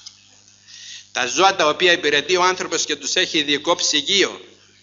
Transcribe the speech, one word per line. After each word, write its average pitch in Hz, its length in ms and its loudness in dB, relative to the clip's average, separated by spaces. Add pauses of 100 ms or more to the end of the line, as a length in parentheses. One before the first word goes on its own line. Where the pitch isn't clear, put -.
(1120)
Τα 123 140 -2
ζώα 180 300 2
τα 160 120 2
οποία 170 240 2
υπηρετεί 147 440 2
ο 175 60 2
άνθρωπος 170 420 0
και 151 120 -4
τους 139 180 -6
έχει 175 240 0
ειδικό 147 360 0
ψυγείο 147 680 0 (380)